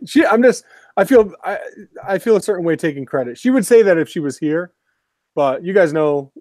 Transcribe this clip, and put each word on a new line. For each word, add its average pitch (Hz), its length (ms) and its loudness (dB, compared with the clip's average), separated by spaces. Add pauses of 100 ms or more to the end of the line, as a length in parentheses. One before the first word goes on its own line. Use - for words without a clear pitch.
She, 311 180 2
I'm 220 160 2
just, 247 220 2 (320)
I 202 80 0
feel, 208 300 4 (100)
I, 196 160 -8 (480)
I 196 100 -2
feel 220 200 0
a 180 40 0
certain 180 220 -4
way 165 140 -2
taking 143 260 -6
credit. 123 340 -6
She 247 120 -2
would 254 160 0
say 233 160 6
that 196 160 4
if 156 100 -2
she - 140 -10
was 143 160 -8
here, 160 340 -4 (640)
but 139 280 -2
you 180 100 -6
guys 180 180 2
know 147 500 -2